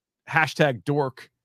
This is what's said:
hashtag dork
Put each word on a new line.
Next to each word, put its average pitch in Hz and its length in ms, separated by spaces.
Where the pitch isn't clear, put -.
hashtag 143 560
dork 143 460